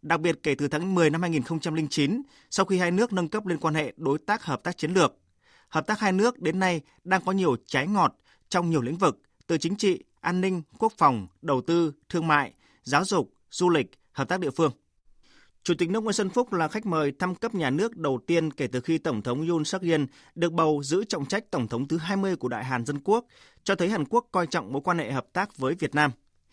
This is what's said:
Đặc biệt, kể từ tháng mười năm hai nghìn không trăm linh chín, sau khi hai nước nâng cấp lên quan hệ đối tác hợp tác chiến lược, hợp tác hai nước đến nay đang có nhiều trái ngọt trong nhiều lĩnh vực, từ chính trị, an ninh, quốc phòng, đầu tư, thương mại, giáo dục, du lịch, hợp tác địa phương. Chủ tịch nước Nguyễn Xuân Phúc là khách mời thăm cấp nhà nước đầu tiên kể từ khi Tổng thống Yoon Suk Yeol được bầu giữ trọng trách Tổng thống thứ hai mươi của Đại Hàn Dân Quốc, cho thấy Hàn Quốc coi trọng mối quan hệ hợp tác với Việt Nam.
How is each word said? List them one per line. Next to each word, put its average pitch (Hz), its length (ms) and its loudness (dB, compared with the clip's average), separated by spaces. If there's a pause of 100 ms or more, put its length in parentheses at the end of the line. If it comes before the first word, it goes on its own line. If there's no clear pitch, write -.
Đặc 160 180 0
biệt, 160 240 0
kể 143 120 2
từ 143 120 -2
tháng 165 280 -2
mười 165 140 6
năm 160 120 0
hai 180 80 -2
nghìn 156 140 0
không 160 160 -4
trăm 156 140 -4
linh 156 140 -2
chín, 160 340 0 (280)
sau 190 160 2
khi 185 120 2
hai 180 140 2
nước 208 220 2
nâng 175 160 0
cấp 214 160 -4
lên 175 120 0
quan 156 160 0
hệ 151 240 -2
đối 139 200 0
tác - 260 -4
hợp 151 200 -4
tác 175 140 -4
chiến 175 160 -4
lược, 175 200 4 (560)
hợp 156 180 -2
tác 208 120 -2
hai 208 120 2
nước 208 280 2
đến 175 200 -2
nay 180 220 0 (220)
đang 185 220 0
có 185 60 0
nhiều 180 240 2 (100)
trái 139 220 -2
ngọt 190 280 2 (340)
trong 175 200 0
nhiều 156 120 2
lĩnh 131 160 -4
vực, 180 240 2 (260)
từ 170 100 0
chính 165 180 -2
trị, 196 280 0 (180)
an 180 200 -2
ninh, 185 200 -2 (160)
quốc 220 200 0
phòng, 120 300 4 (140)
đầu 139 200 0
tư, 165 320 0 (160)
thương 165 180 -2
mại, 147 260 2 (300)
giáo 143 220 2
dục, 175 280 -2 (180)
du 180 180 2
lịch, 156 220 2 (200)
hợp 135 160 -4
tác 185 120 -2
địa 156 120 -4
phương. 156 200 2 (920)
Chủ 175 140 0
tịch 170 120 0
nước 214 140 -2
Nguyễn 214 100 0
Xuân 196 160 0
Phúc - 240 0
là 165 140 2
khách 214 180 -6
mời 156 340 0
thăm 180 160 -2
cấp 226 200 -6
nhà 160 140 0
nước 185 280 -2
đầu 143 300 -2
tiên 160 240 2
kể 131 160 -4
từ 123 140 -4
khi 160 160 0
Tổng 135 240 -2
thống 131 280 -4
Yoon 165 140 0
Suk 180 180 -4
Yeol 165 200 2 (340)
được 165 180 0
bầu 156 300 2
giữ 160 200 0
trọng 165 220 -4
trách 196 260 -4
Tổng 127 160 -2
thống 123 200 -4
thứ 156 100 -2
hai 175 200 -2
mươi 190 180 0
của 127 120 -6
Đại 117 160 -4
Hàn 127 220 -2
Dân 143 180 -4
Quốc, 226 220 2 (380)
cho 196 120 2
thấy 180 140 0
Hàn 196 160 0
Quốc 233 260 0
coi 175 160 0
trọng 123 260 -4
mối 139 80 -2
quan 175 160 0
hệ 127 140 -4
hợp 131 220 -2
tác 196 240 -4
với 135 180 -2
Việt 156 200 -4
Nam. 147 160 4 (420)